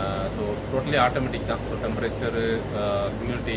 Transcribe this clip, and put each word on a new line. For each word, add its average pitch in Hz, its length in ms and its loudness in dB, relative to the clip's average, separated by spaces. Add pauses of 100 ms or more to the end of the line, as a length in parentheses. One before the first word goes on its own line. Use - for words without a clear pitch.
(360)
so 110 60 -2 (300)
totally 135 340 2
automatic 127 440 0
தான். 113 180 0
So 120 60 -2 (100)
டெம்பரேச்சரு, 113 600 0 (340)
ஆ, - 20 0 (360)
ஹியூமிடிட்டி 117 400 -2